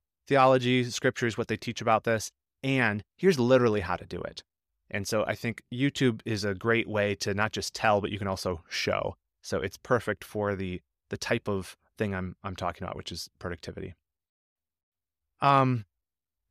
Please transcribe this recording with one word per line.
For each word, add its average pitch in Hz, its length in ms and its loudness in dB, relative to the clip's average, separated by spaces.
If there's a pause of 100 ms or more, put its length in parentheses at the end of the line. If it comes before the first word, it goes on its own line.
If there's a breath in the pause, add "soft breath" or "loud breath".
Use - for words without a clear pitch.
(280)
theology, 131 580 4
scriptures, 120 520 -2
what 117 100 -4
they 110 100 -2
teach - 240 -8
about 110 240 2
this, 113 260 0 (320)
and 120 400 0 (140)
here's 180 200 4
literally 120 440 6
how 87 160 -2
to 85 80 -10
do 87 160 -8
it. - 220 -10 (460)
And 101 180 -6
so 107 200 0
I 107 80 -2
think 113 260 -6 (120)
YouTube 127 520 0
is 107 180 -2
a 101 120 -2
great 113 320 0
way 104 280 0
to 101 180 -4
not 107 180 0
just - 240 -6
tell, 104 260 4
but 98 100 -2
you 101 60 -6
can 101 100 -4
also 92 420 -4
show. - 460 -2 (260)
So - 180 -4
it's - 180 -6
perfect - 460 -2
for 101 320 -4
the, 92 260 -6 (280)
the - 80 -8
type - 320 -2
of 98 260 -4 (220)
thing 101 180 -2
I'm, 92 280 -6
I'm 95 120 -8
talking 87 280 -6
about, 92 120 -8
which - 160 -12
is - 180 -12 (100)
productivity. 92 560 -10 (1500)
Um, 131 440 4 (640)